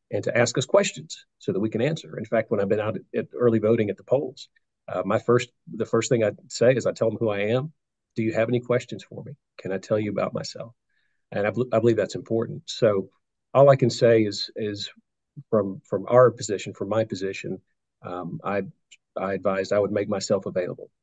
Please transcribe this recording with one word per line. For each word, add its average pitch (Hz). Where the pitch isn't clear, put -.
and 104
to -
ask 120
us -
questions -
so -
that 95
we 110
can 110
answer." 123
In 113
fact, 113
when 104
I've 98
been 107
out 107
at, -
at 120
early 117
voting 107
at 98
the -
polls, -
uh, 92
my 104
first, 123
the 107
first 113
thing 117
I 104
say 123
is 110
I 90
tell 113
them 107
who 110
I 101
am. 151
"Do 117
you 110
have 113
any 120
questions 120
for -
me? -
Can 92
I 95
tell 107
you 107
about 101
myself?" -
And 101
I 107
bel-, 117
I 110
believe 113
that's 101
important. 101
So 101
all 139
I 131
can 117
say 117
is, 101
is 104
from, 98
from 95
our 123
position, 101
from 98
my 110
position, 95
um, 90
I, 98
I 95
advised 95
I 104
would 98
make 104
myself 98
available. 90